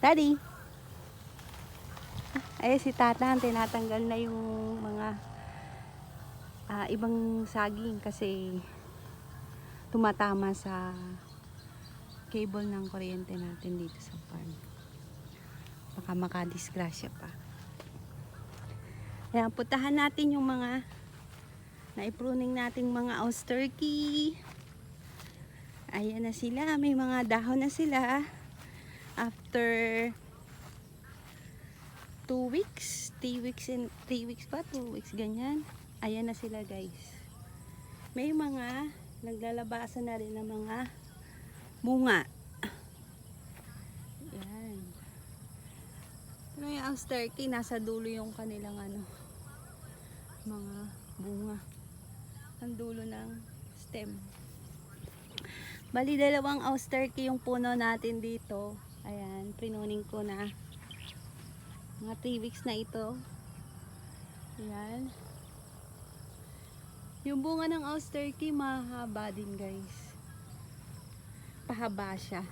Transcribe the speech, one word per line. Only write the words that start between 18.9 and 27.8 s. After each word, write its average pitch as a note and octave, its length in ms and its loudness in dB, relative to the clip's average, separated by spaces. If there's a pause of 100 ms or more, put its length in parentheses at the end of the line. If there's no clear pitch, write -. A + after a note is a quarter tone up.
Ayan, A3+ 160 6
putahan C4 480 4
natin C#4+ 400 8
yung C4+ 80 6
mga B3+ 400 4 (1120)
naipruning B3 560 2
nating B3 400 2
mga A#3+ 320 4
house A#3 240 2
turkey. D4 880 4 (1600)
Ayan G#3+ 320 2
na A3 80 0
sila. C4+ 400 4
May C#4+ 160 8
mga B3+ 320 6
dahon A#3 400 6
na C#4 80 6
sila. C4+ 480 6 (960)